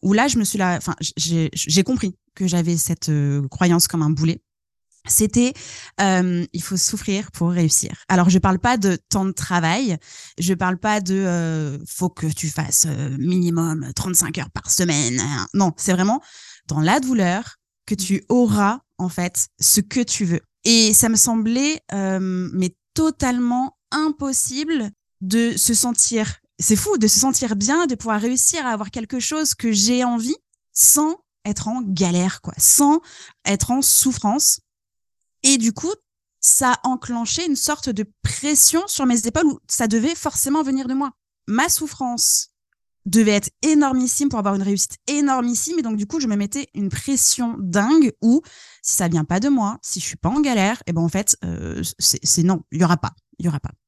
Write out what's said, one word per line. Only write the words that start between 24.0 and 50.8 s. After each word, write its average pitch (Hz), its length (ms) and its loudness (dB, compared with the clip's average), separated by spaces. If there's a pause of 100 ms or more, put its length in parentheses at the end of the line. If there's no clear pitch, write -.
de 226 340 0
se - 180 0
sentir, 233 600 0 (240)
c'est 208 160 2
fou, 403 220 0
de 214 100 4
se - 100 4
sentir 247 380 0
bien, 285 320 0
de 254 80 -2
pouvoir 214 240 -2
réussir 254 460 0
à 240 60 -2
avoir 208 200 -6
quelque 240 300 -6
chose 311 340 -2
que 233 160 -2
j'ai 226 320 2
envie 240 320 -2 (380)
sans 311 420 4 (300)
être 208 240 -4
en 254 120 -4
galère, 180 600 0
quoi, - 160 -12
sans 285 420 4 (460)
être 202 260 0
en 269 100 0
souffrance. - 800 0 (840)
Et 269 140 4
du 226 140 0
coup, 339 220 -6 (480)
ça 247 320 4
a - 60 -2 (100)
enclenché 247 580 -4
une 285 80 0
sorte - 340 -4
de 208 140 -2 (180)
pression - 680 2
sur 277 180 -2
mes 240 200 2
épaules 302 200 0
où - 140 2 (100)
ça 233 180 -2
devait 226 260 0
forcément 302 500 -2
venir 269 260 -2
de 262 40 -4
moi. 269 180 -4 (360)
Ma 254 220 0
souffrance - 800 -2 (560)
devait 214 260 2
être 202 180 0 (120)
énormissime 277 680 2
pour 254 120 -2
avoir 196 160 0
une 196 60 -2
réussite 196 360 0 (100)
énormissime. 277 720 0
Et - 20 -2
donc, 226 140 -2
du 208 100 -2
coup, 311 140 -4
je 262 80 -2
me 214 80 0
mettais 202 380 -4
une 196 160 -4
pression 247 680 -2
dingue 208 540 4 (100)
où 240 200 4 (400)
si - 140 -2
ça 180 120 0
vient 165 160 2
pas 175 160 0
de 247 80 0
moi, 233 340 0
si - 200 -8
je - 40 -8
suis - 120 -10
pas - 100 -4
en 269 140 0
galère, 233 460 0